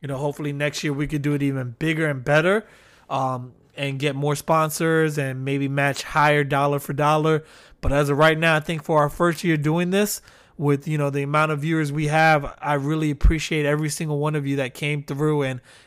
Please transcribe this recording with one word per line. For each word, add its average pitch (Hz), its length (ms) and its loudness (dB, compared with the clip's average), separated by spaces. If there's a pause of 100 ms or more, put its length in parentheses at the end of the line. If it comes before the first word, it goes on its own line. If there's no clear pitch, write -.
You 139 60 -8
know, 135 100 -6
hopefully 147 340 -4
next 147 300 -4
year 151 100 -2
we 143 140 -2
could 147 160 -4
do 147 100 0
it 143 100 -2
even 131 360 -2
bigger 156 300 -2
and 135 160 -6
better, 165 420 2 (420)
um, 127 440 -4 (240)
and 139 240 -6
get 139 160 -2
more 143 180 0
sponsors 160 840 0
and 131 280 -4
maybe 139 240 -2
match 139 340 0
higher 147 400 4
dollar 143 380 0
for - 120 -8
dollar. 151 520 2 (360)
But 127 120 0
as 143 180 2
of 143 80 0
right 156 180 6
now, 160 200 2
I 156 40 0
think 156 220 -6
for 156 160 0
our 147 100 4
first 170 360 0
year 165 120 2
doing 160 340 0
this, 202 300 0 (360)
with, 143 320 0
you 156 100 -2
know, 143 120 0
the 139 120 -2
amount 151 300 0
of 147 80 -4
viewers 156 320 0
we 151 160 -2
have, 156 520 4
I 147 140 -2
really 151 380 0
appreciate 156 520 2
every 151 240 0
single 151 300 -4
one 151 160 -2
of 147 100 -2
you 139 120 -2
that 131 180 -4
came 147 300 -4
through 147 380 0
and, 131 180 -4 (260)